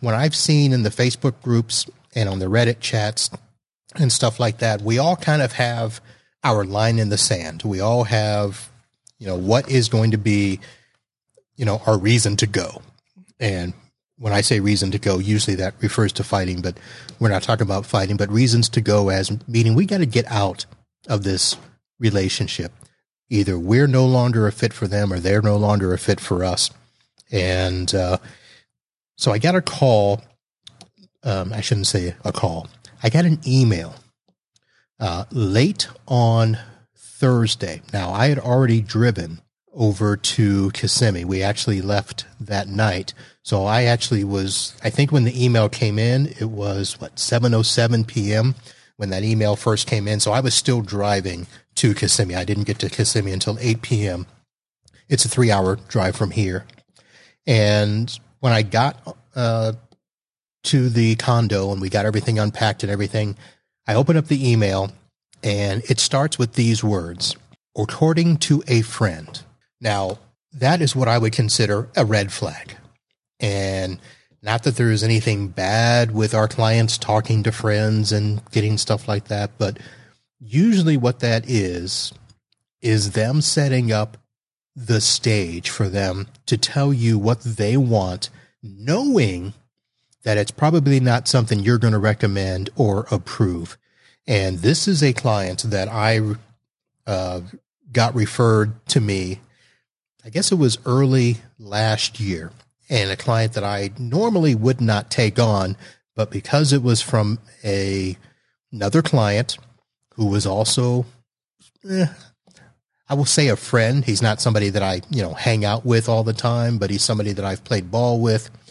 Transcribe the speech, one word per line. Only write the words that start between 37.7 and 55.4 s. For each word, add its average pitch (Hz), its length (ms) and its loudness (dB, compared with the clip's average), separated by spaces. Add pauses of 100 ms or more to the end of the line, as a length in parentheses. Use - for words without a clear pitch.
Now, 90 200 -4
I 113 160 2
had 143 100 2
already 123 440 2
driven 95 580 -2 (320)
over 104 460 0
to 98 540 0
Kissimmee. 98 520 0
We 95 180 -2
actually 101 380 -2
left 101 460 -4 (120)
that 101 300 -6
night. 101 460 -2 (280)
So 98 220 -2
I 113 200 2
actually 117 400 0
was, 98 500 -4 (100)
I 110 60 -2
think 139 200 0
when 143 140 4
the 123 180 -2
email 117 280 4
came 107 280 -2
in, 131 400 0
it 113 120 -4
was, 101 500 -6
what, - 180 -16
seven 120 360 0
oh 110 80 4
seven 113 420 0
P 104 300 -4
M 123 200 2 (440)
when 104 100 -6
that 95 160 -4
email 107 320 2
first 107 300 0
came 104 200 -2
in. 104 140 -2
So 104 120 0
I 127 80 0
was 131 140 0
still 120 280 0
driving 95 640 -2 (300)
to 107 180 2
Kissimmee. 92 420 0
I 90 80 -4
didn't 104 200 -2
get 104 160 -4
to 92 100 -4
Kissimmee 98 420 -2
until 104 280 -4
eight 113 220 -2
P 104 240 -2
M. 90 200 -6 (800)
It's 143 160 2
a 120 40 -4
three-hour 101 480 2 (120)